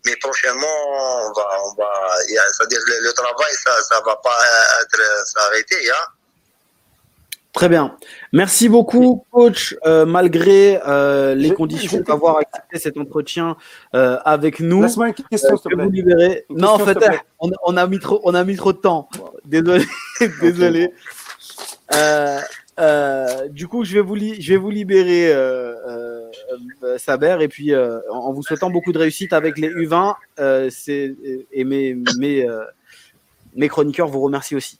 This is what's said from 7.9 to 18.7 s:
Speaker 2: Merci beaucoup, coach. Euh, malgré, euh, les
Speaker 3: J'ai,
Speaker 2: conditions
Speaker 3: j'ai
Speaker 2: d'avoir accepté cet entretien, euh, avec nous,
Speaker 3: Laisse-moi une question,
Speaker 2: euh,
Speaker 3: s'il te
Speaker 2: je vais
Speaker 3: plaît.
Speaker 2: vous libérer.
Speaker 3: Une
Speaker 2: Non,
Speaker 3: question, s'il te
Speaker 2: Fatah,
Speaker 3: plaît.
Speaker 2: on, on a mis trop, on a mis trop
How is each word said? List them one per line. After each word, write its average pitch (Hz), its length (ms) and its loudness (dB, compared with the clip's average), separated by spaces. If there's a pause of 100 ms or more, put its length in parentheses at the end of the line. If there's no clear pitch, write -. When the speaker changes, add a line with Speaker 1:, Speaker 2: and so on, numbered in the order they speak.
Speaker 2:
Merci 190 360 4
beaucoup, 240 640 4
coach. 240 440 2 (120)
Euh, 160 180 6
malgré, 180 800 4
euh, 139 480 2
les 139 140 0
Speaker 3:
J'ai, 175 80 2
Speaker 2:
conditions 160 420 -4
Speaker 3:
j'ai - 60 -2
Speaker 2:
d'avoir 156 340 2
accepté - 400 -6
cet 147 200 -8
entretien, 151 600 -6 (380)
euh, 127 300 2
avec 151 340 4
nous, 175 240 4
Speaker 3:
Laisse-moi 233 240 0
une 214 80 -4
question, - 380 0
Speaker 2:
euh, - 40 2
Speaker 3:
s'il - 60 -6
te - 80 -8
Speaker 2:
je 185 40 0
vais - 0 -
Speaker 3:
plaît. 180 100 -2
Speaker 2:
vous 196 60 0
libérer. 175 600 2
Speaker 3:
Une 160 60 -8
Speaker 2:
Non, 202 200 6
Speaker 3:
question, 208 80 2
s'il 196 80 4
te 190 60 0
Speaker 2:
Fatah, 220 140 6
Speaker 3:
plaît. 151 80 -4 (180)
Speaker 2:
on, 170 120 -4 (120)
on 180 140 0
a 180 100 2
mis 190 120 -2
trop, 208 260 -2
on 180 100 2
a 180 80 2
mis 196 140 -2
trop 190 160 0